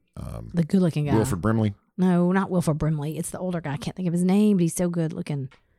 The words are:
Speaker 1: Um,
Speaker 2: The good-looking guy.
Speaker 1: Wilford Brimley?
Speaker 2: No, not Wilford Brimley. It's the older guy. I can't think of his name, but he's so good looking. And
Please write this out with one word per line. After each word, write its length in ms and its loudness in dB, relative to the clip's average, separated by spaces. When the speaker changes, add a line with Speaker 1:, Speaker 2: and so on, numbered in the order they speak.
Speaker 1:
Um, 360 -12
Speaker 2:
The 120 0
good-looking 400 2
guy. 100 2
Speaker 1:
Wilford 240 2
Brimley? 340 2
Speaker 2:
No, 360 2
not 160 0
Wilford 280 0
Brimley. 400 -2
It's 120 -8
the 100 -10
older 220 -4
guy. 120 -6
I 40 -6
can't 180 -8
think 120 -4
of 60 0
his 120 2
name, 320 6
but 60 4
he's 120 0
so 140 0
good 240 -2
looking. 240 -6
And 120 -6